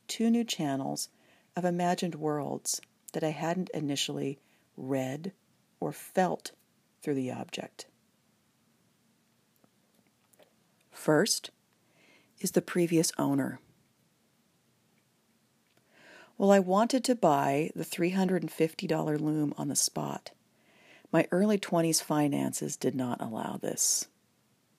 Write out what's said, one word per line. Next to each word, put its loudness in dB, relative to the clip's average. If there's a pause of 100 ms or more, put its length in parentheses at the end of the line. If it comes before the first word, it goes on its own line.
two 0
new 4
channels -4 (460)
of -2
imagined 0
worlds -4 (320)
that -4
I 0
hadn't -2
initially -4 (380)
read -4 (460)
or -4
felt -2 (500)
through -2
the -4
object. -12 (3000)
First 0 (880)
is -4
the 2
previous 2
owner. 0 (2750)
Well, 6
I 10
wanted 2
to 4
buy 2
the -6
three -2
hundred 2
and -4
fifty -2
dollar 0
loom 0
on -4
the -4
spot. -4 (840)
My 4
early 4
twenties 2
finances 0
did 0
not -2
allow -6
this. -2 (720)